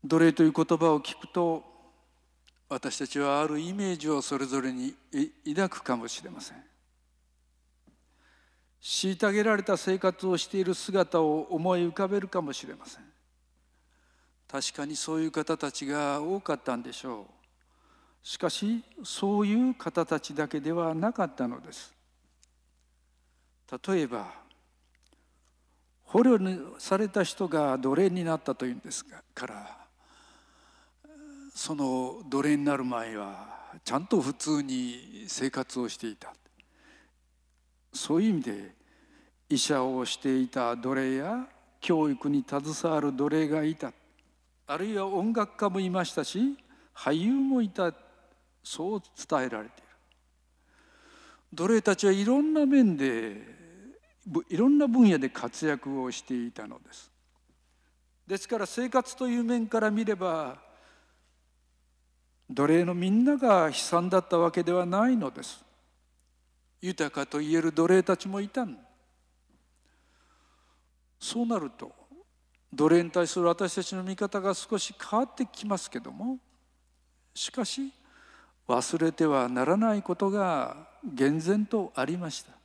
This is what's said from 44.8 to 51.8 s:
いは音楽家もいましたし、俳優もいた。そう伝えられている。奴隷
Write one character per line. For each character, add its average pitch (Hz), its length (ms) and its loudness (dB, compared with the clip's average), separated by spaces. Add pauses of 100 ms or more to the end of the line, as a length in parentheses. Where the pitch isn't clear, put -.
い 214 120 -2
は 196 80 0
音 196 260 0
楽 220 240 -2
家 202 140 0
も 190 100 0
い 185 100 0
ま 180 140 0
し - 120 -6
た 160 80 0
し、 262 340 0 (380)
俳 - 180 -2
優 185 200 2
も 269 280 2
い 208 80 0
た。 175 240 -2 (720)
そ 185 320 -6
う 190 60 -4
伝 - 460 -2
え - 20 -2
ら 110 120 -6
れ 107 80 -12
て - 100 -20
い - 20 -20
る。 - 60 -20 (1700)
奴 165 140 -2
隷 220 140 6